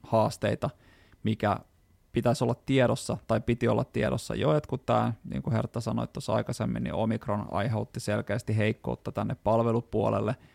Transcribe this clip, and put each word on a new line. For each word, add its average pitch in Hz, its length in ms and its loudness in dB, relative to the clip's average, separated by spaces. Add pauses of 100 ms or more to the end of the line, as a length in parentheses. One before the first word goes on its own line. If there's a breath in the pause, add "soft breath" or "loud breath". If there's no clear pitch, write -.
haasteita, 110 640 0 (540 soft breath)
mikä 107 360 0 (520)
pitäisi 160 320 2
olla 117 120 2 (100)
tiedossa 120 520 2 (100)
tai 110 140 2
piti 117 260 0
olla 113 160 2
tiedossa - 520 -2
jo, 151 220 2
että 147 100 -4
kun - 180 -4
tää, 117 280 2 (160)
niin 135 120 -4
kuin 123 120 -2
Hertta 113 280 -2
sanoi 117 260 -4
tuossa - 260 -6
aikaisemmin, 117 500 -2
niin 117 100 -4
Omikron 107 580 -2
aiheutti 107 480 -2
selkeästi 107 580 -2
heikkoutta 113 540 0
tänne 107 240 -2
palvelupuolelle. 110 1000 2 (200 soft breath)